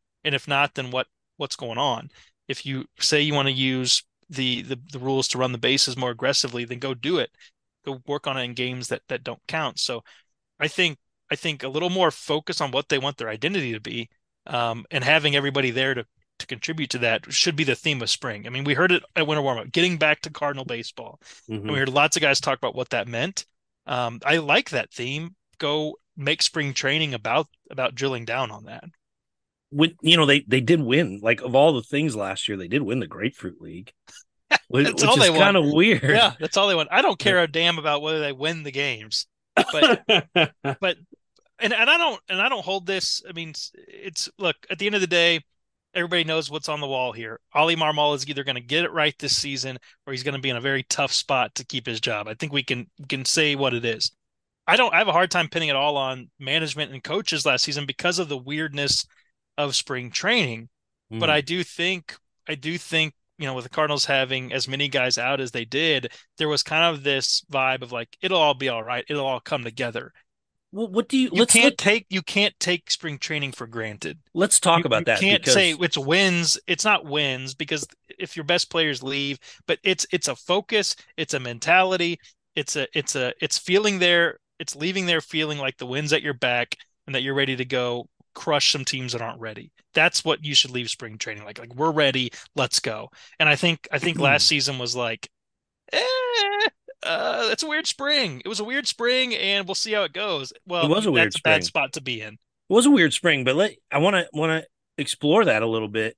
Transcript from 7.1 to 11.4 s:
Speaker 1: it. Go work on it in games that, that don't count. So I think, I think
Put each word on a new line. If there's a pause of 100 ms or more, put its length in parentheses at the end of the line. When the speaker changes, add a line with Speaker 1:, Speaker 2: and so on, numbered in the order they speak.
Speaker 1:
it. (560)
Go
work
on
it
in
games
that,
that
don't
count.
So (560)
I
think, (340)
I
think